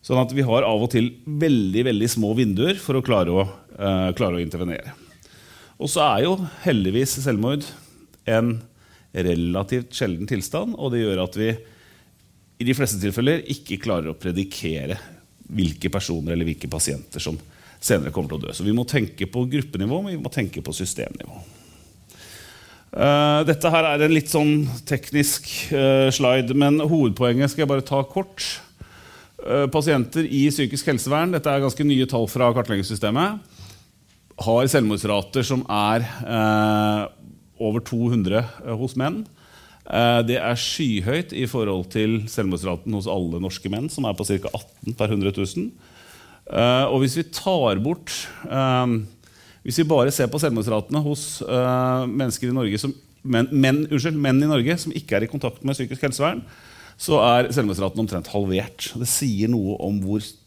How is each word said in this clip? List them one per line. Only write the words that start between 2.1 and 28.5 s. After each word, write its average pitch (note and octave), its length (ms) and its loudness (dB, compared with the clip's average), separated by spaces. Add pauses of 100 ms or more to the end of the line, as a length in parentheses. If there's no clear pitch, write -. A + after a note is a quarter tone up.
små A2 240 0
vinduer B2 400 2
for C3+ 240 -2
å - 20 -2
klare G2 300 2
å, F#2+ 160 2 (320)
eh, F#2 320 0
klare F2+ 240 0
å F2 80 -2
intervenere. E2+ 480 -6 (880)
Og C#3+ 80 -4
så D3+ 160 2
er F#3 220 4
jo F#3 100 2 (300)
heldigvis B2 580 2
selvmord C3 400 0 (640)
en A2+ 340 2 (540)
relativt F2+ 800 0
sjelden G2 320 -4
tilstand, D#3+ 480 -4
og C3+ 160 -4
det A#2 140 0
gjør F#2+ 180 0
at F#2 160 -6
vi A2 160 0 (1040)
i A#2+ 60 -2
de B2+ 80 2
fleste G#2+ 260 -2
tilfeller A#2 480 0
ikke C3 320 -8
klarer F2 320 -2
å - 80 -10
predikere F2 800 -4 (500)
hvilke F2 420 -2
personer E2+ 440 -4
eller E2+ 160 -2
hvilke - 180 -8
pasienter D2+ 540 -6
som D#2+ 160 -6 (420)
senere D2+ 320 0
kommer D#2 160 -4
til D2+ 120 -6
å - 20 -8
dø. - 100 -8
Så F2+ 140 -6
vi G#2 100 2
må A#2+ 80 0
tenke G#2 480 -4
på B2 160 -2
gruppenivå, B2+ 560 -4
men F#3 140 -8
vi - 60 -10
må - 100 -8
tenke G#2 320 -6
på D#2 100 -8
systemnivå. - 640 -8 (1500)
Eh, D3 560 4
dette D#3+ 240 2
her E3 140 4
er D3 180 2
en D#3+ 100 6
litt D3+ 140 2
sånn D3+ 400 2 (160)
teknisk, C#3+ 640 -2 (240)
eh, C3+ 400 4
slide, B2+ 420 2
men C#3+ 260 4
hovedpoenget C3+ 720 2
skal D#3 120 0
jeg C#3+ 80 0
bare C3+ 160 0
ta C#3 160 0
kort. - 560 -6 (840)